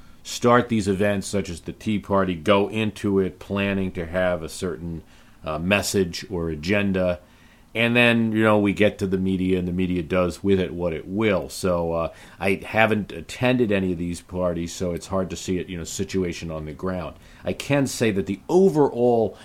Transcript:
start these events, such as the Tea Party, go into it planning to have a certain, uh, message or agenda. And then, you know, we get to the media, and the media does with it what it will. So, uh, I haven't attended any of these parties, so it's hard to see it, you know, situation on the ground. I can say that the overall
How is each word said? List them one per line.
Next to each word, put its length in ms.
start 460
these 200
events, 400
such 220
as 120
the 100
Tea 280
Party, 360
go 320
into 520
it 200
planning 540
to 120
have 380
a 60
certain, 540
uh, 160
message 720
or 180
agenda. 720
And 200
then, 360
you 100
know, 160
we 160
get 260
to 60
the 140
media, 400
and 80
the 60
media 280
does 400
with 180
it 140
what 200
it 120
will. 440
So, 420
uh, 220
I 260
haven't 460
attended 600
any 200
of 80
these 220
parties, 520
so 200
it's 140
hard 220
to 60
see 240
it, 100
you 80
know, 60
situation 640
on 160
the 80
ground. 440
I 100
can 320
say 260
that 140
the 140
overall 960